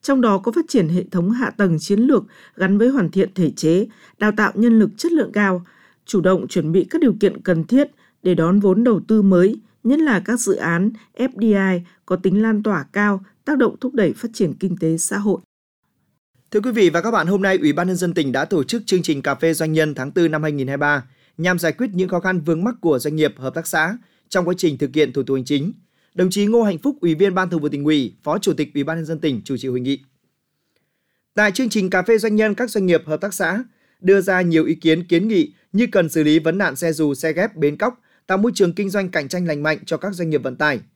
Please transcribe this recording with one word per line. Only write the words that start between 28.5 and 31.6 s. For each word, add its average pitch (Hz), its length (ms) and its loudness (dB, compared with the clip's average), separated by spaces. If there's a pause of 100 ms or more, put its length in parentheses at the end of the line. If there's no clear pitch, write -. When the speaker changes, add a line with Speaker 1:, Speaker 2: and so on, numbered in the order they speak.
Speaker 2:
tịch 143 220 -4
Ủy 143 100 -2
ban 160 140 -4
Nhân 160 60 -6
dân 156 140 -6
tỉnh, 143 260 -2
chủ 135 120 -6
trì 131 120 -8
hội 127 120 -2
nghị. 131 180 -4 (1400)
Tại 208 180 2
chương 254 160 -2